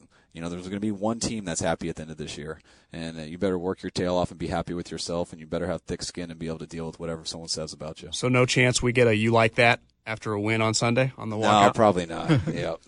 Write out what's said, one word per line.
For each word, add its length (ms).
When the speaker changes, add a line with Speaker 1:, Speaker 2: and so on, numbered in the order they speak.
Speaker 1:
you 80
know, 80
there's 180
gonna 140
be 100
one 280
team 260
that's 160
happy 260
at 80
the 60
end 100
of 60
this 200
year, 220
and, 260
uh, 60
you 140
better 200
work 240
your 80
tail 260
off 160
and 80
be 80
happy 260
with 180
yourself, 400
and 80
you 80
better 200
have 160
thick 200
skin 260
and 80
be 100
able 120
to 80
deal 200
with 120
whatever 240
someone 240
says 240
about 300
you. 100
Speaker 2:
So 160
no 180
chance 380
we 80
get 160
a 80
"you 160
like 240
that" 240
after 280
a 80
win 200
on 120
Sunday 440
on 120
the 80
Speaker 1:
No, 100
Speaker 2:
walkout? 280
Speaker 1:
probably 300
not. 240
Speaker 2:
<laughs> 240
Speaker 1:
Yeah, 220